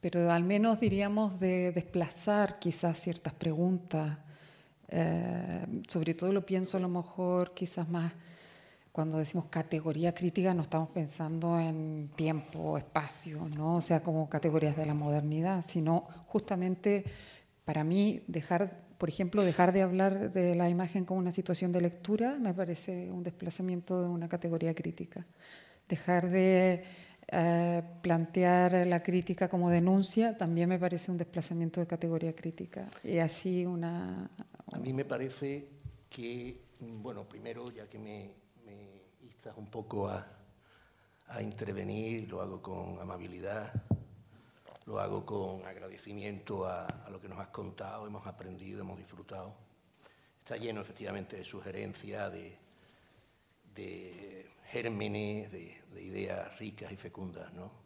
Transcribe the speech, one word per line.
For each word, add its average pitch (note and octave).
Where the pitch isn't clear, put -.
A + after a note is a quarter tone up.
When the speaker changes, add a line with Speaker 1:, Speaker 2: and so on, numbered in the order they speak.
Speaker 1:
Pero E3+
al E3+
menos G#3
diríamos G3+
de F3+
desplazar F3
quizás E3
ciertas E3
preguntas, D#3+
eh, E3+
sobre E3
todo F3+
lo G3
pienso F#3
a F#3
lo F3+
mejor F3+
quizás E3+
más E3+
cuando D#3
decimos D#3
categoría D#3+
crítica, F3+
no E3+
estamos D#3+
pensando E3
en D#3
tiempo, D#3
espacio, D3+
¿no? D#3+
O E3+
sea, D#3+
como D#3
categorías D#3
de D#3
la D3+
modernidad, D3+
sino E3
justamente G3
para D3+
mí G3
dejar, F3
por E3
ejemplo, G3
dejar F3+
de F#3+
hablar F#3+
de F3
la F3
imagen F3+
como F#3
una F3+
situación F3
de F3
lectura G#3+
me G3
parece F3+
un F3+
desplazamiento F3
de F3+
una E3+
categoría E3
crítica. E3
Dejar F3+
de, F#3
eh, E3+
plantear F3+
la F3
crítica F3+
como F3
denuncia F#3+
también E3+
me F#3
parece F3+
un F3
desplazamiento E3+
de E3
categoría E3
crítica. F3
Y -
así F3
una F3
Speaker 2:
A -
mí B2+
me C3+
parece C#3
que, A#2+
bueno, A2
primero, A#2+
ya G#2+
que A2
me, G#2
me G2+
instas A2
un G#2+
poco G#2+
a, G2
a A2
intervenir, G#2+
lo F#2+
hago F#2+
con F#2
amabilidad, F#2
lo G#2
hago G2+
con F#2+
agradecimiento G2
a, F2+
a -
lo F#2+
que G2+
nos F#2
has F#2+
contado, G2+
hemos G#2
aprendido, F#2+
hemos F2+
disfrutado. G2
Está -
lleno, A2
efectivamente, G2
de F#2
sugerencias, G2+
de, F2+
de F#2
gérmenes, G#2
de, E2+
de F#2+
ideas F#2+
ricas G2+
y G2
fecundas, F2
¿no? F#2